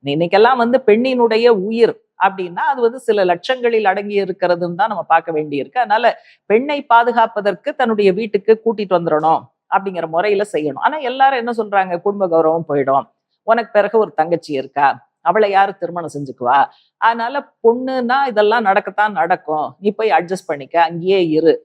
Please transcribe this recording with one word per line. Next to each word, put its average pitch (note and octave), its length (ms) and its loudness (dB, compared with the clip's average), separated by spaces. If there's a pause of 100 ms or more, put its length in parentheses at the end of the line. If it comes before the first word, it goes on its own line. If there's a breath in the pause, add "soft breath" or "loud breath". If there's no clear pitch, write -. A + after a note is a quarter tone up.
இன்னைக்கெல்லாம் F3 540 2
வந்து A#3+ 220 0
பெண்ணினுடைய A#3 680 2 (120)
உயிர் G#3+ 340 0 (300)
அப்படின்னா F#3 400 -4
அது C#4 180 -2
வந்து A#3+ 180 0
சில G#3 260 0
லட்சங்களில் A3+ 600 -2
அடங்கி G3+ 300 -2
இருக்கிறதுன்னு F3 600 -2
தான் G3 120 0
நம்ம F#3 160 -6
பார்க்க E3 280 0
வேண்டியிருக்கு. D3 460 -6
அதனால A3+ 280 0 (440 soft breath)
பெண்ணை C#4 360 0
பாதுகாப்பதற்கு A3+ 880 0
தன்னுடைய A3 360 2
வீட்டுக்கு G#3+ 420 -2
கூட்டிட்டு G#3+ 400 -2
வந்துடணும் D#3+ 480 0 (280)
அப்படிங்கிற F#3 380 -4
முறையில G3 360 -2
செய்யணும். D3+ 400 -6
ஆனா D4 140 -2
எல்லாரும் C4+ 420 0
என்ன A#3 180 -6
சொல்றாங்க, F#3+ 440 -2
"குடும்ப G3+ 260 -2
கௌரவம் D#3+ 400 0
போயிடும், C3+ 380 0 (420)
உனக்கு A3+ 240 0
பிறகு G#3 260 0
ஒரு G#3 160 0
தங்கச்சி D#3+ 400 -4
இருக்கா, C3+ 340 -2 (340)
அவளை G3+ 280 2
யாரு G3 280 0
திருமணம் E3+ 360 -8
செஞ்சுக்குவா, C3 460 -2 (420 soft breath)
அதனால A#3 340 -2 (240)
பொண்ணுன்னா B3+ 680 0
இதெல்லாம் G#3+ 380 2
நடக்கத்தான் G3+ 460 0
நடக்கும், D#3 680 -2
நீ G3+ 120 -2
போய் G#3+ 200 -2
அட்ஜஸ்ட் F3 360 -2
பண்ணிக்க, D3+ 360 0
அங்கேயே E3+ 460 0
இரு." D#3 240 4 (120)